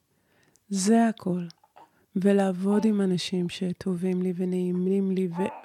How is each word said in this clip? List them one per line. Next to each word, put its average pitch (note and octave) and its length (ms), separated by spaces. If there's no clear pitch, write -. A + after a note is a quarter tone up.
זה G#3 380
הכל. F3+ 340
ולעבוד G3 720
עם G#3 160
אנשים F3+ 480
שטובים F3+ 720
לי F#3 140
ונעימים F#3 760
לי F#3 160
ו-, E3+ 160